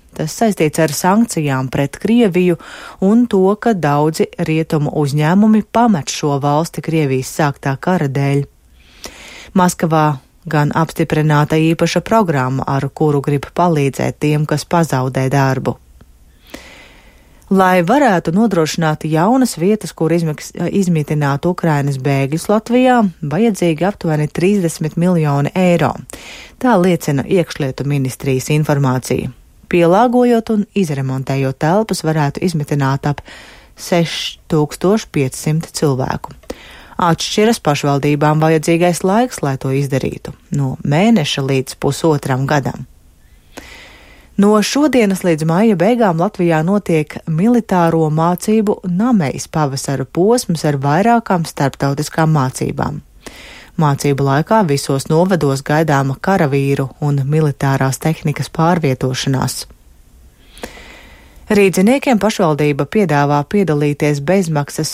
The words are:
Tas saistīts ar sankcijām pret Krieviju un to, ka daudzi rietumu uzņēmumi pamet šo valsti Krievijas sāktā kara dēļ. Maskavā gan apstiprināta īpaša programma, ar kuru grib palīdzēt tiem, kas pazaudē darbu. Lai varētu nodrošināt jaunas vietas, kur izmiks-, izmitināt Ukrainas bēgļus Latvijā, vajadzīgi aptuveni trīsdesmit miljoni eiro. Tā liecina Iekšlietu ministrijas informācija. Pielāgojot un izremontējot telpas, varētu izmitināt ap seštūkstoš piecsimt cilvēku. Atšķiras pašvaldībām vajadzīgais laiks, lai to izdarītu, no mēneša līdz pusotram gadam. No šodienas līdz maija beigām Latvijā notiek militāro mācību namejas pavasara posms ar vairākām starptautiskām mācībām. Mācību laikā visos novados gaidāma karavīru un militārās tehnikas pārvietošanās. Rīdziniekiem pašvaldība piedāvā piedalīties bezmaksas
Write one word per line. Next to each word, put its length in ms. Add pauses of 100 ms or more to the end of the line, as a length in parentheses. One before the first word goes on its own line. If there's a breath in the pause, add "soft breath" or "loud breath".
(120)
Tas 240
saistīts 480
ar 80
sankcijām 800
pret 300
Krieviju 560 (500 loud breath)
un 240
to, 140 (100)
ka 180
daudzi 540 (100)
rietumu 540 (100)
uzņēmumi 720
pamet 400
šo 320
valsti 400
Krievijas 560
sāktā 400
kara 320
dēļ. 320 (1120 loud breath)
Maskavā 500 (460)
gan 240
apstiprināta 800
īpaša 480
programma, 640
ar 220
kuru 340
grib 320
palīdzēt 640
tiem, 260
kas 220
pazaudē 640
darbu. 460 (1700 loud breath)
Lai 320
varētu 480
nodrošināt 800
jaunas 480
vietas, 320
kur 240
izmiks-, 380 (180)
izmitināt 760
Ukrainas 520
bēgļus 480
Latvijā, 540 (200)
vajadzīgi 640
aptuveni 440
trīsdesmit 640
miljoni 600
eiro. 360 (680 loud breath)
Tā 200
liecina 480
Iekšlietu 560
ministrijas 720
informācija. 800 (360)
Pielāgojot 800
un 140 (100)
izremontējot 880
telpas, 400
varētu 400
izmitināt 640
ap 140 (580 loud breath)
seštūkstoš 1300
piecsimt 640
cilvēku. 600 (680 loud breath)
Atšķiras 640
pašvaldībām 800
vajadzīgais 640
laiks, 340
lai 160
to 160
izdarītu, 640 (140)
no 340
mēneša 640
līdz 340
pusotram 640
gadam. 380 (1500 loud breath)
No 220
šodienas 640
līdz 240
maija 320
beigām 400
Latvijā 440
notiek 520 (100)
militāro 840
mācību 720
namejas 640
pavasara 580
posms 640
ar 140
vairākām 640
starptautiskām 880
mācībām. 640 (760 loud breath)
Mācību 480
laikā 420
visos 400
novados 560
gaidāma 560
karavīru 680 (100)
un 240
militārās 800
tehnikas 480
pārvietošanās. 1160 (1900 loud breath)
Rīdziniekiem 680
pašvaldība 640
piedāvā 580
piedalīties 800
bezmaksas 720